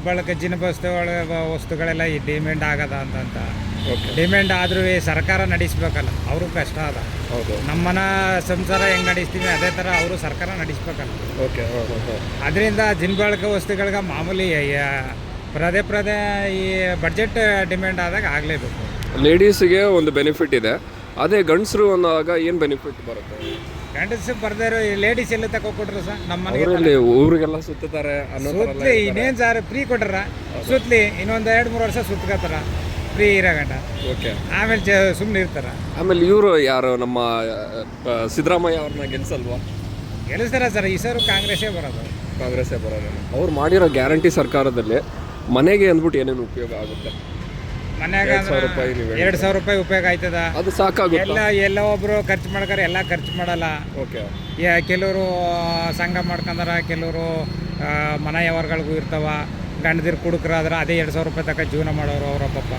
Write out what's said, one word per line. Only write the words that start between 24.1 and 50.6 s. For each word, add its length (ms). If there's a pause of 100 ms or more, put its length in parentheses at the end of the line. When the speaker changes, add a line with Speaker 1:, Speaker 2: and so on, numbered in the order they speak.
Speaker 1:
ಬರ್ದೇ 240
ಇರೋ 120
ಈ 160
ಲೇಡೀಸ್ 380
ಎಲ್ಲಿ 160
ತಕೊ 240
ಕೊಟ್ರು 280
ಸರ್? 280
ನಮ್ಮ 200
ಮನೆಗೆ 160
Speaker 2:
ಅವರಲ್ಲಿ 300
ಊರಿಗೆಲ್ಲ 680
ಸುತ್ತುತ್ತಾರೆ 600
ಅನ್ನೋ 160
ಥರ 80
ಎಲ್ಲ 280
Speaker 1:
ಸುತ್ಲಿ, 0
Speaker 2:
ಇರ್ತಾರೆ. 340
Speaker 1:
ಇನ್ನೇನ್ 300
ಸರ್ 260
ಫ್ರೀ 220
ಕೊಟ್ರ? 300
Speaker 2:
ಹೌದು. 520
Speaker 1:
ಸುತ್ಲಿ, 300
ಇನ್ನೊಂದ್ 520
ಎರಡ್ 200
ಮೂರ್ 140
ವರ್ಷ 120
ಸುತ್ಕತ್ತಾರ 580 (600)
ಫ್ರೀ 220
ಇರೋ 200
ಗಂಟ. 160 (380)
Speaker 2:
ಓಕೆ. 440
Speaker 1:
ಆಮೇಲೆ 260
ಜ-, 380
ಸುಮ್ನೆ 220
ಇರ್ತಾರ. 240 (340)
Speaker 2:
ಆಮೇಲೆ 280
ಇವ್ರು 320
ಯಾರು, 380
ನಮ್ಮ, 220
ಆ, 1080
ಸಿದ್ದರಾಮಯ್ಯ 520
ಅವ್ರನ್ನ 240
ಗೆಲ್ಸಲ್ವಾ? 540 (720)
Speaker 1:
ಗೆಲ್ಲಿಸ್ತಾರ 400
ಸರ್, 180
ಈ 100
ಸರು 240
ಕಾಂಗ್ರೆಸ್ಸೇ 480
ಬರೋದು. 720
Speaker 2:
ಕಾಂಗ್ರೆಸ್ಸೇ 380
ಬರೋದು. 600
ಅವ್ರು 140
ಮಾಡಿರೋ 360
ಗ್ಯಾರಂಟಿ 420
ಸರ್ಕಾರದಲ್ಲಿ 680 (520)
ಮನೆಗೆ 380
ಅಂದ್ಬಿಟ್ಟು 280
ಏನೇನು 240
ಉಪಯೋಗ 300
ಆಗುತ್ತೆ? 680 (640)
Speaker 1:
ಮನ್ಯಾಗ 260
Speaker 2:
ಎರಡ್ 180
ಸಾವಿರ 140
ರೂಪಾಯಿ 200
Speaker 1:
ಅಂದ್ರೆ 140
Speaker 2:
ನೀವು 120
ಹೇಳಿದ್ರೆ. 160
Speaker 1:
ಎರಡ್ 140
ಸಾವಿರ 200
ರೂಪಾಯಿ 220
ಉಪಯೋಗ 280
ಆಯ್ತದ? 280
Speaker 2:
ಅದು 360